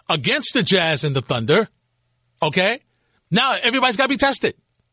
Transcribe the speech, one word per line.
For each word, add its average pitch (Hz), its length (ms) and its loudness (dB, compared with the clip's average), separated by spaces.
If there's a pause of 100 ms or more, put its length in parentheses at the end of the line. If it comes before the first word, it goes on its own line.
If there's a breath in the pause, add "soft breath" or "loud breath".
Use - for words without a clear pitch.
against 180 460 -2
the 247 80 2
Jazz 160 420 0
and 143 100 -2
the 135 60 0
Thunder, 135 480 0 (760)
okay, 185 380 0 (500)
now 240 320 2
everybody's 247 360 0
gotta 277 100 2
be 269 80 0
tested - 380 0 (380)